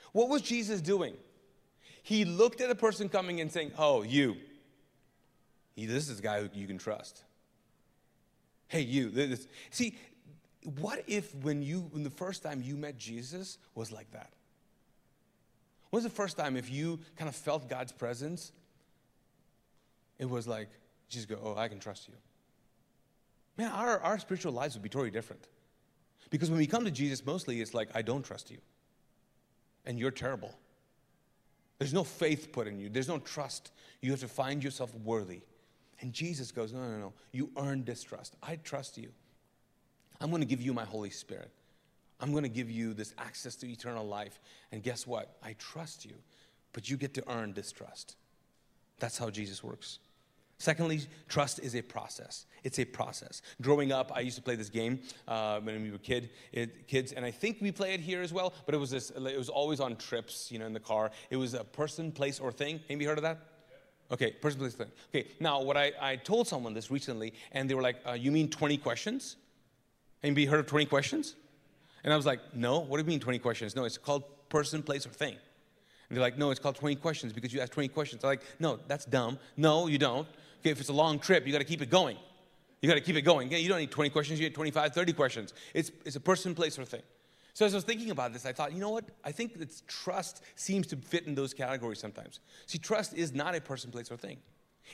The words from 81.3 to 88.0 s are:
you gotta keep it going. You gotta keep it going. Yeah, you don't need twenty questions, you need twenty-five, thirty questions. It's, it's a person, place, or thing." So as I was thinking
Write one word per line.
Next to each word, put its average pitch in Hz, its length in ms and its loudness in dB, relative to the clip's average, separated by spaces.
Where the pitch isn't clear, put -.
you 139 60 0
gotta 143 140 4
keep 151 180 -2
it 120 80 -2
going. 160 260 8
You 139 80 6
gotta 151 120 8
keep 160 160 2
it 143 60 4
going. 139 280 8
Yeah, 170 80 2
you 170 100 4
don't 185 120 4
need 139 100 -2
twenty 147 200 2
questions, 151 280 2
you 160 80 4
need - 80 -2
twenty-five, 151 400 2
thirty 170 180 4
questions. 123 420 2
It's, 160 160 2
it's 147 100 -6
a 139 60 -6
person, 185 340 4
place, 160 240 2
or 131 60 -6
thing." - 180 -8
So 214 140 6
as 196 80 4
I 202 40 2
was 185 60 0
thinking 226 260 0